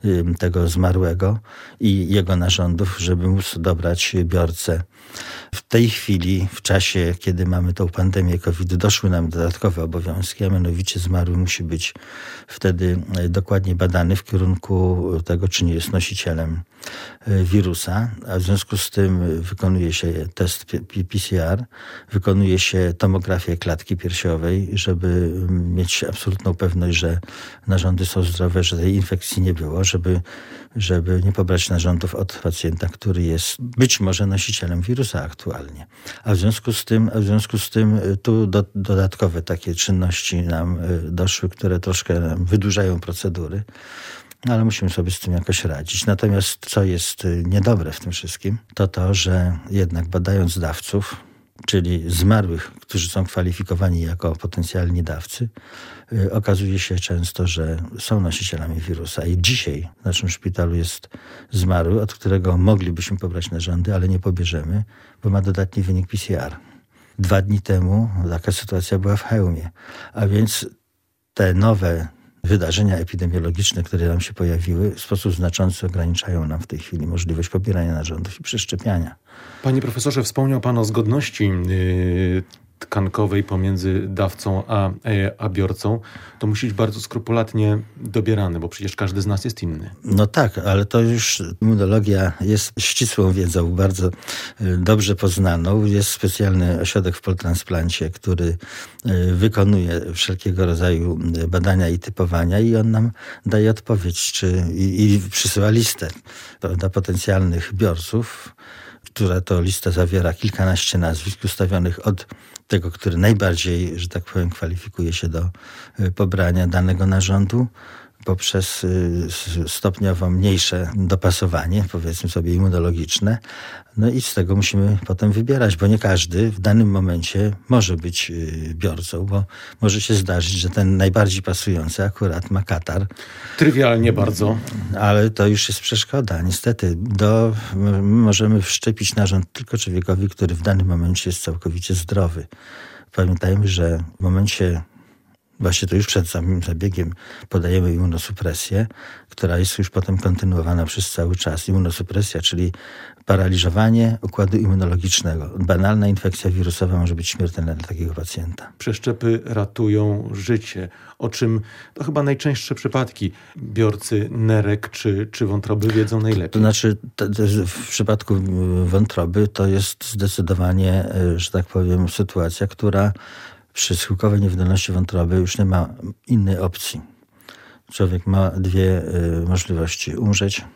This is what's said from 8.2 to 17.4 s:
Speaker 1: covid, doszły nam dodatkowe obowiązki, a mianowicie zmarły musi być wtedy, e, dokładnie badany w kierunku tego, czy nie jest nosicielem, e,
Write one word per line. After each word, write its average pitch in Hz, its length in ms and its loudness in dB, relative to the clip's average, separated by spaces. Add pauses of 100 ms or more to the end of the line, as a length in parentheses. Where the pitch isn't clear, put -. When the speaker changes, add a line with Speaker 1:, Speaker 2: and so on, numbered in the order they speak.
Speaker 1:
covid, 87 360 -2
doszły 92 360 2
nam 85 180 2
dodatkowe 85 540 -2
obowiązki, 85 600 -4
a 95 40 2
mianowicie 92 520 0
zmarły 87 360 0
musi 90 280 -2
być 82 300 -6 (520)
wtedy, 90 520 0 (200)
e, 87 100 0
dokładnie 95 460 0
badany 90 420 2
w - 80 -6
kierunku 92 840 0 (140)
tego, 87 240 0
czy - 160 0
nie 85 100 2
jest 82 180 -4
nosicielem, 82 680 -2 (640)
e, 95 180 4